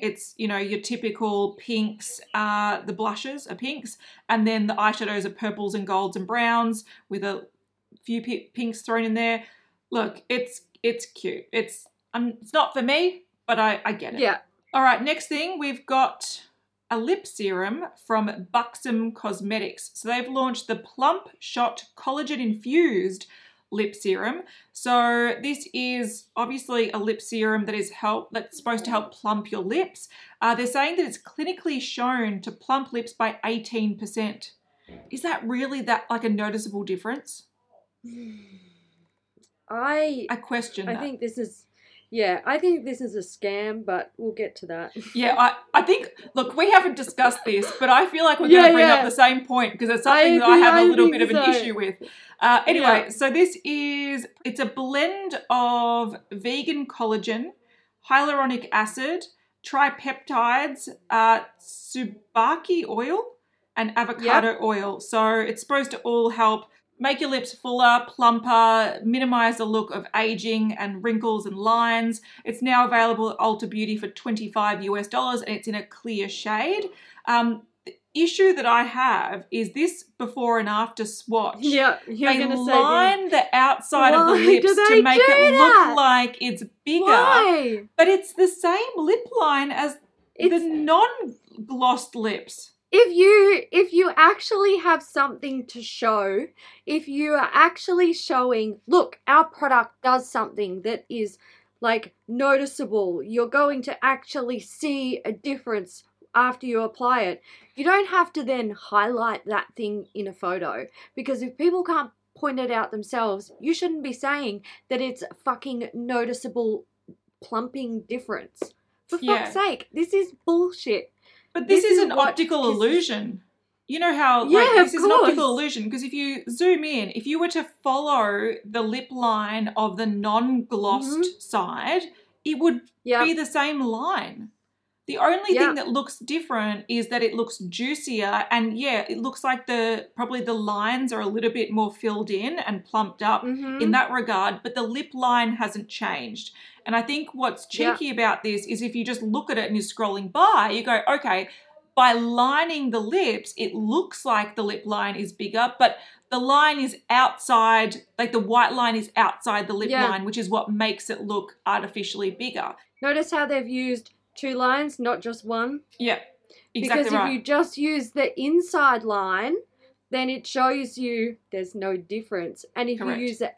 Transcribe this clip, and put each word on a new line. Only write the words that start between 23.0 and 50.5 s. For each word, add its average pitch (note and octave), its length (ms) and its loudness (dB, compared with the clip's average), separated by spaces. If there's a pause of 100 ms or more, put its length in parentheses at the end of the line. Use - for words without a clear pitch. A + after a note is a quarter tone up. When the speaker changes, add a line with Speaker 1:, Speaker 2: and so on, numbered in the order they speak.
Speaker 1:
Lip G#3 240 -4
Serum. G#3 460 -4 (320)
So A#3+ 680 0
this C#4+ 320 -8
is B3 520 -6 (100)
obviously A#3+ 560 -4
a G#3+ 60 -6
lip G#3+ 240 -4
serum G#3+ 460 -2
that G#3+ 80 -6
is G3+ 160 -6
help, - 420 -6
that's - 240 -10
supposed A3+ 260 -6
to A#3 80 -8
help G#3+ 220 -4
plump G#3 360 -6
your G3+ 140 -8
lips. D#4+ 460 -6 (320)
Uh, A3+ 140 2
they're A#3+ 120 -2
saying C#4+ 300 -2
that F4 80 0
it's A3+ 120 -10
clinically D#4 640 -8
shown A#3+ 600 -4
to - 100 -12
plump C4+ 400 -6
lips A#3 220 -8
by A3 320 -4
eighteen A3 520 -4
percent. G#3+ 540 -8 (580)
Is C4+ 120 -12
that E4 260 -4
really C4 360 -6
that, A3+ 260 -2
like, A#3 160 -4
a A3+ 40 0
noticeable G#3 540 -4
difference? F#3+ 600 -8 (600)
Speaker 2:
<sighs> - 0 - (1700)
I C#4 600 -2
Speaker 1:
I A#3+ 60 -4
question A#3 520 -6
Speaker 2:
I A#3+ 60 -4
Speaker 1:
that. - 80 -6
Speaker 2:
think C#4 180 -8
this A#3 180 -8
is, - 280 -10 (460)
yeah, G3 340 0
I C#4+ 140 0
think E4 260 2
this B3+ 160 -8
is G#3+ 140 -8
a G#3 40 -6
scam, G#3 640 -8
but F#3 340 -4
we'll A3+ 160 -6
get A3 240 -8
to F3+ 100 -16
that. E3+ 240 -12 (120)
<laughs> - 120 -18
Speaker 1:
Yeah, A#3+ 220 2
I, A#3+ 180 6 (180)
I - 80 6
think, - 300 0 (240)
look, B3+ 200 -4
we F4 140 4
haven't F#4 260 6
discussed B3 500 0
this, G3+ 340 -2
but B3+ 100 4
I C4+ 160 8
feel E4 200 0
like D4+ 140 4
we're E4+ 100 0
gonna F4 180 12
Speaker 2:
Yeah, E4 60 10
Speaker 1:
bring E4 120 8
up D4 140 8
Speaker 2:
yeah. C4 60 2
Speaker 1:
the B3 60 -2
same B3+ 340 4
point B3 340 -2
'cause A3+ 100 0
it's A3+ 160 0
Speaker 2:
I D4 160 6
Speaker 1:
something E4+ 180 6
that F4 100 6
I F4 40 10